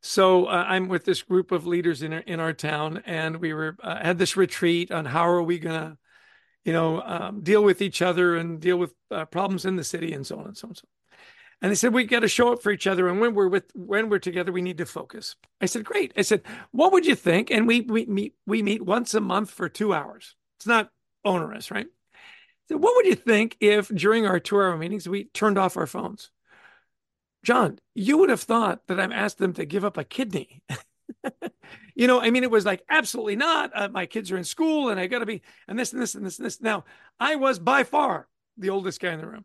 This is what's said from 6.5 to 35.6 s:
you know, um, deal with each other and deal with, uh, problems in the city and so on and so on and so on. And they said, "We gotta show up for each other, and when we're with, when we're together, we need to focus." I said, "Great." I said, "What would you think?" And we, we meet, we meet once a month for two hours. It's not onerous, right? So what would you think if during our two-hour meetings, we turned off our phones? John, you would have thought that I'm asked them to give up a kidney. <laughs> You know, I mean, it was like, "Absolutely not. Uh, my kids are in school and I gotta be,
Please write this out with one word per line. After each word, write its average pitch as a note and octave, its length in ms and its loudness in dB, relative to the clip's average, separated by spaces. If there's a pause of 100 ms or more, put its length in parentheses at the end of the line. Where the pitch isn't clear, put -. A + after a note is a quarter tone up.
you E3 100 -2
know, D#3+ 280 0
um, G3+ 400 -8
deal G#3 220 6
with G3+ 180 6
each G3 200 -2
other F3 360 2
and E3 240 -6
deal F3+ 160 2
with, F3 160 -2 (180)
uh, E3 140 -6
problems F#3+ 400 -2
in F#3+ 100 -2
the E3+ 80 -4
city D#3+ 300 -6
and C#3 120 -10
so - 140 -10
on - 60 -14
and G#3 120 -16
so A3+ 100 -18
on - 20 -18
and - 80 -18
so - 80 -20
on. - 40 -20 (720)
And F#3 80 0
they G#3 60 2
said, A3+ 180 2
"We B3 120 2
gotta A3+ 240 2
show A#3+ 240 2
up A#3+ 100 -6
for G#3 80 0
each G3 160 -2
other, F#3 220 2
and F#3 100 -2
when A#3 140 2
we're G3 160 4
with, F#3+ 260 -2
when G3+ 320 -2
we're G3+ 120 0
together, F3+ 340 -4
we F3+ 80 -2
need F3+ 160 -6
to E3 80 -6
focus." - 500 -14 (240)
I G3 60 0
said, G#3+ 180 -2
"Great." G4 320 -2
I G#3 60 0
said, G3+ 220 0 (280)
"What F4 220 4
would F4 120 6
you D4 100 4
think?" F3+ 360 2
And A3+ 160 4
we, A#3 140 4
we A3 240 0
meet, G#3 300 -4 (100)
we G#3+ 180 0
meet G3+ 180 0
once G#3+ 320 0
a A3 60 2
month G3 320 -2
for - 160 -8
two G#3 260 -2
hours. - 420 -8 (220)
It's - 100 -12
not A3 220 2 (360)
onerous, F3+ 440 -2
right? - 180 -6 (840)
So D#4 80 -2
what A4 180 4
would A#4 120 6
you F4+ 80 4
think A3+ 440 0
if G#3 300 4
during G#3+ 360 2
our F#3 140 2
two-hour F#3+ 380 2
meetings, F3 320 -6
we G3+ 160 -4
turned G#3 320 0
off F#3+ 180 2
our F3+ 120 -2
phones? - 440 -12 (1120)
John, A#3 360 2 (160)
you A#3+ 240 2
would F4+ 100 8
have A#3+ 120 0
thought A3+ 460 0
that F#3 120 -4
I'm F#3+ 120 -2
asked G#3 260 -4
them F#3 160 0
to E3 120 -8
give F3 180 -4
up G3+ 140 -4
a D3+ 80 -6
kidney. F#3+ 640 -6
<laughs> C#3+ 40 -6 (1200)
You A#3+ 120 4
know, B3+ 140 6
I A3+ 80 2
mean, B3 140 2
it B3 80 0
was G#3+ 140 4
like, F#3+ 240 -2
"Absolutely A#3 460 0
not. D#4 400 0
Uh, G3+ 140 -4
my F#3+ 160 -6
kids F#3 260 -8
are F#3+ 60 -2
in F3 80 -6
school D#4 440 0
and G3+ 80 -2
I F#3 100 -4
gotta A#3 180 -4
be, G3+ 160 -8 (260)